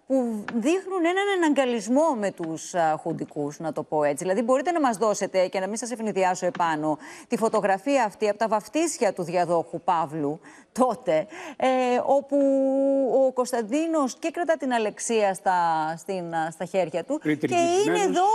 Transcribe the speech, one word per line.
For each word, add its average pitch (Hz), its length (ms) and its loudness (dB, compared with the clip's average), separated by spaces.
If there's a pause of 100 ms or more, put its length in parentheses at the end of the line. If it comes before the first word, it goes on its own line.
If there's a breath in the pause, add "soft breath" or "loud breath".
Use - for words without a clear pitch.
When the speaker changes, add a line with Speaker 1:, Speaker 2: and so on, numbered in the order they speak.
Speaker 1:
που 233 380 -2 (100)
δείχνουν 359 500 0
έναν 370 200 0 (120)
εναγκαλισμό 269 840 2
με 202 120 -2
τους, 165 440 -8
α, 160 220 2
χουντικούς, 151 600 -6
να 160 140 -6
το 156 100 -6
πω 151 220 0
έτσι. 147 200 0
Δηλαδή, 190 180 0
μπορείτε 262 280 2
να 339 100 0
μας 247 160 2
δώσετε, 208 260 0 (260)
και 190 120 -4
να 185 60 -2
μην 208 100 -6
σας 226 140 -8
ευνηδιάσω 190 560 0
επάνω, 156 520 0 (300 loud breath)
τη 240 80 0
φωτογραφία 214 680 2
αυτή 208 240 -2
από 208 100 -2
τα 226 100 0
βαφτίσια 220 640 0
του 190 100 -6
διαδόχου 170 580 0
Παύλου 156 600 -2 (320 loud breath)
τότε, 247 540 0 (300 loud breath)
ε, 247 100 0 (400)
όπου 277 300 2 (920)
ο 254 60 0
Κωνσταντίνος 254 840 -2
και 320 120 -4
κρατά 330 260 -2
την 262 160 -4
Αλεξία 214 640 0
στα, 185 200 0 (420)
στην, 170 380 -8
α, 165 160 -2
στα 185 140 -8
χέρια 170 400 -2
του 294 140 -4
και 220 100 -4
είναι 151 100 2
Speaker 2:
Περιτριγυρισμένος. 359 680 2
Speaker 1:
εδώ 302 160 2 (120)